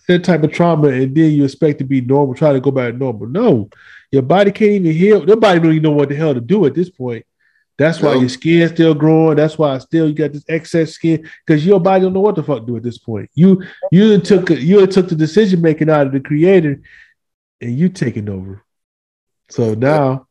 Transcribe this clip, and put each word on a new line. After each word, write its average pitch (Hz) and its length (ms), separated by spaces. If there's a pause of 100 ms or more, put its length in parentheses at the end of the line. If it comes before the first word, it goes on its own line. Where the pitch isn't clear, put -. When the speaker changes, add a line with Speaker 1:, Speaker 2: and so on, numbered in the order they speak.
Speaker 1:
that 175 160
type 160 180
of 151 80
trauma, 160 380
and 131 260
then 160 160
you 143 140
expect 143 340
to 139 60
be 131 160
normal, 131 340
try 151 180
to 135 80
go 135 120
back 123 240
normal. 117 320
No, 156 420 (400)
your 135 120
body 190 280
can't 208 220
even 180 200
heal. 190 320
Your 202 120
body 196 240
don't 160 100
even 156 140
know 156 80
what 143 160
the 143 80
hell 156 180
to 123 60
do 175 260
at 123 80
this 175 160
point. 117 340 (540)
That's 160 240
why 147 120
Speaker 2:
Nope. 127 80
Speaker 1:
your 127 60
skin's 165 440
still 160 200
growing. 156 440
That's 151 200
why 139 220
still 160 300
you 151 60
got 147 180
this 147 160
excess 160 440
skin, 160 340 (200)
'cause 151 180
your 196 140
body 190 240
don't 185 100
know 190 80
what 208 140
the 160 80
fuck 131 180
to 113 60
do 120 100
at 110 60
this 117 160
point. 107 360
You, 185 280 (300)
you 208 260
took, 185 320
you 170 380
took 190 200
the 175 60
decision 170 480
making 156 260
out 147 200
of 131 40
the 135 80
creator, 156 600 (800)
and 120 180
you 180 100
taking 110 400
over. 98 360 (840)
So 117 200
Speaker 2:
Yeah. 107 100
Speaker 1:
now 135 520